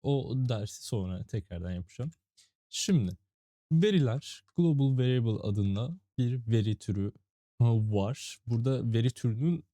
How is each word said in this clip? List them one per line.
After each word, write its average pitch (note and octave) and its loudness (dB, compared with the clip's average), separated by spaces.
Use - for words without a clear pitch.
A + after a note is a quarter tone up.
O C#3 -2
dersi A#2 -4
sonra F#2 -4
tekrardan F2+ -8
yapacağım. G#2 -8
Şimdi A2 0
veriler, D#3+ 2
global C#3 2
variable B2 0
adında G#2 -2
bir B2 0
veri A2 2
türü G2 -4
var. A2 0
Burada A#2 0
veri A2+ 2
türünün B2+ -2